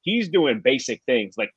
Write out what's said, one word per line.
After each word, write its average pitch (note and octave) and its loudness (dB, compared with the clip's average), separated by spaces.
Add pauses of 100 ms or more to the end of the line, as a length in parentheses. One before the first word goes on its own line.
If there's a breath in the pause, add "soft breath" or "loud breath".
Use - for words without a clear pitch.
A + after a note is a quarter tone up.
He's G#3 -2
doing D3 2
basic B2+ 0
things, A2 -2
like G#2+ -6